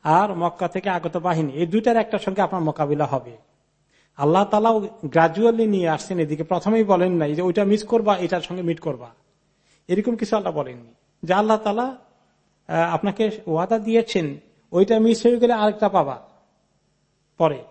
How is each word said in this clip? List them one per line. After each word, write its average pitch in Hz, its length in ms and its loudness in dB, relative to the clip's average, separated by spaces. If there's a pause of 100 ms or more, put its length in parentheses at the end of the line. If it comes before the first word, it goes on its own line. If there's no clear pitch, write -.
আর 185 320 2
মক্কা 170 340 -4
থেকে 190 220 -4
আগত 170 260 -6
বাহিনী, 160 360 -2
এই 165 140 -2
দুইটার 220 300 0
একটার 220 220 -2
সঙ্গে 196 240 -2
আপনার 185 200 -2
মোকাবিলা 147 440 -2
হবে। 123 300 -6 (800)
আল্লাহ 165 280 2
তাআলাও 220 360 2 (240)
গ্র্যাজুয়ালি 196 640 2
নিয়ে 185 220 0
আসছেন 165 300 -4
এদিকে, 151 260 -2
প্রথমেই 208 400 0
বলেন 185 280 2
নাই 151 220 0
যে 170 80 -2
ওইটা 185 220 0
মিস 208 200 2
করবা, 214 320 2
এটার 180 240 -2
সঙ্গে 180 220 -8
মিট 165 180 -4
করবা, 123 300 -10 (760)
এরকম 208 280 0
কিছু 214 200 -2
আল্লাহ 190 160 -2
বলেননি। 123 420 -10 (300)
যে 175 100 0
আল্লাহ 214 220 2
তাআলা, 226 400 -4 (720)
আহ, 165 260 0
আপনাকে 202 360 -2 (160)
ওয়াদা 180 320 -2
দিয়েছেন, 208 600 -2 (340)
ওইটা 196 260 4
মিস 226 280 4
হয়ে 240 120 4
গেলে 233 140 4
আরেকটা 214 360 2
পাবা 143 400 -2 (1080)
পরে। 151 320 0